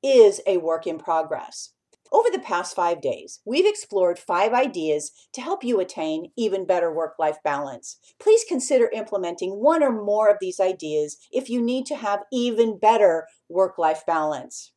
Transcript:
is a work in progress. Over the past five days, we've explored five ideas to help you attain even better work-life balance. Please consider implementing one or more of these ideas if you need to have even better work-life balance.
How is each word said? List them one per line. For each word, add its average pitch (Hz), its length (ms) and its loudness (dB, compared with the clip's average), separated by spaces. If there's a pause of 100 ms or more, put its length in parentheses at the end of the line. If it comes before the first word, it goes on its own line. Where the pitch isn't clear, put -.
is 240 420 6
a 190 120 2
work 165 280 -4
in 165 120 -6
progress. - 720 -6 (400)
Over 466 180 4
the 294 100 -2
past 185 360 -6
five 175 240 -2
days, - 460 -8
we've 285 200 0
explored 190 540 0
five 202 320 0
ideas 160 640 -2 (180)
to - 80 -14
help 349 240 -6
you 240 160 0
attain 165 560 -6
even 196 300 -2
better 170 280 0
work-life 156 480 -4
balance. 143 540 -6 (240)
Please 440 240 4
consider 254 460 2
implementing 190 720 -6
one 320 200 4
or 262 120 2
more 214 340 0
of 208 140 4
these 185 180 -8
ideas 156 560 -2 (160)
if 247 180 -4
you 240 120 -2
need 254 240 -2
to 294 100 -6
have 202 380 -4
even 233 440 0
better 208 520 4 (180)
work-life 170 580 0
balance. 151 720 -4